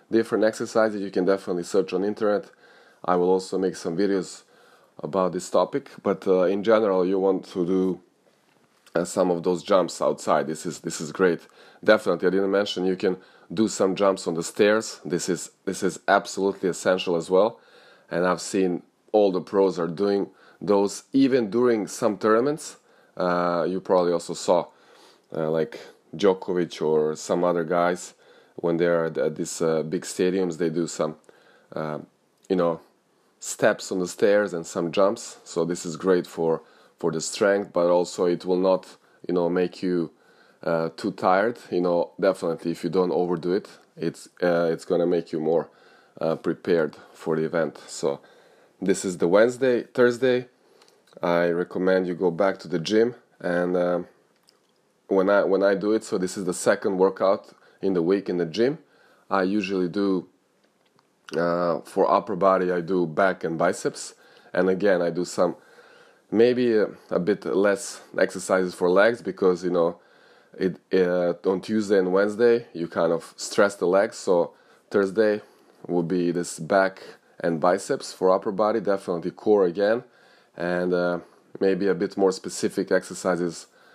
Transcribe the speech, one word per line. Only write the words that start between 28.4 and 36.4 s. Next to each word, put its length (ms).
when 200
they're 300
at, 100
at 200
these, 260
uh, 200
big 200
stadiums, 560
they 100
do 180
some, 300
uh, 260
you 60
know, 240
steps 500
on 80
the 80
stairs 460
and 140
some 260
jumps. 500
So 220
this 220
is 100
great 300
for, 360